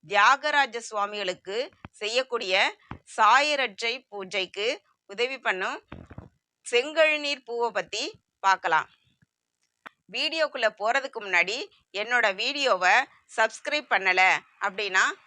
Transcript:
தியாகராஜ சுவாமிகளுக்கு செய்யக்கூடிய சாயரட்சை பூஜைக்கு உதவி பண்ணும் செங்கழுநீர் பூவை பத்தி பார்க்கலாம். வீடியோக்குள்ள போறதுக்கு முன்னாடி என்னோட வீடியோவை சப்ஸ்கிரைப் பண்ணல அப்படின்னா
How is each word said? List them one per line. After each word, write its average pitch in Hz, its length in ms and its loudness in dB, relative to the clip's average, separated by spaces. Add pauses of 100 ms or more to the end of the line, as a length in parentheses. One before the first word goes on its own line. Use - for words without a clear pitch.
தியாகராஜ 262 680 4
சுவாமிகளுக்கு 208 920 -6 (200)
செய்யக்கூடிய 226 840 -2 (400)
சாயரட்சை 254 920 2
பூஜைக்கு 202 720 -6 (240)
உதவி 240 340 -6
பண்ணும் 233 440 -4 (880)
செங்கழுநீர் 294 760 0
பூவை 233 260 -2
பத்தி 220 500 -6 (180)
பார்க்கலாம். 185 500 2 (1200)
வீடியோக்குள்ள 285 580 -2 (100)
போறதுக்கு 233 420 -2
முன்னாடி 202 480 -2 (220)
என்னோட 214 440 0
வீடியோவை 220 600 2 (400)
சப்ஸ்கிரைப் 240 600 -2
பண்ணல 185 460 4 (200)
அப்படின்னா 196 420 0 (240)